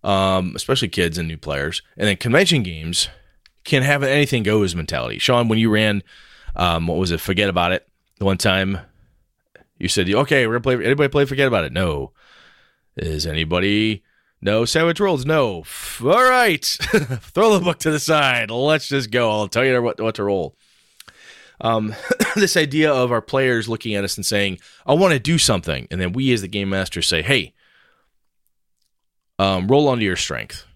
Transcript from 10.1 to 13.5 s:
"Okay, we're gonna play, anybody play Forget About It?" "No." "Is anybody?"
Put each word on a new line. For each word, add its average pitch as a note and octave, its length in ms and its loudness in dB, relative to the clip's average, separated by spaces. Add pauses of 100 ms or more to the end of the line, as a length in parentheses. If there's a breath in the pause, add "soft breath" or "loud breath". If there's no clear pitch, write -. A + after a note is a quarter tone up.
"Okay, C3 360 2
we're A#2 120 -2
gonna B2+ 200 0
play, G#2+ 60 -6
anybody C#3 240 2
play C#3+ 160 2
Forget C3+ 240 0
About G#2 160 0
It?" B1+ 80 -8
"No." D2 400 -4 (840 soft breath)
"Is D#2 300 -6
anybody?" F#2 760 0 (380)